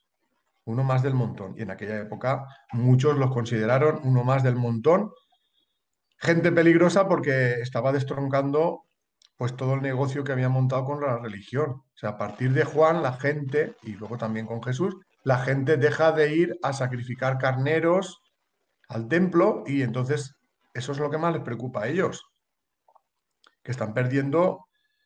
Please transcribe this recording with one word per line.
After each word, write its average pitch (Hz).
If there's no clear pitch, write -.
Uno 120
más 131
del 135
montón. 101
Y 113
en 95
aquella 104
época 123
muchos 127
los 131
consideraron 120
uno 127
más 131
del 123
montón. 123
Gente 170
peligrosa 170
porque 131
estaba 123
destroncando, 139
pues, 123
todo 131
el 135
negocio 135
que 139
había 127
montado 131
con 147
la 127
religión. 117
O -
sea, 107
a -
partir 123
de 147
Juan, 156
la 127
gente, 147
y 110
luego 107
también 110
con 117
Jesús, 151
la 127
gente 135
deja 151
de 151
ir 175
a 139
sacrificar 127
carneros 160
al 113
templo 175
y 139
entonces 127
eso 127
es 139
lo 147
que 156
más 165
les 156
preocupa 117
a 113
ellos, 165
que -
están 107
perdiendo 139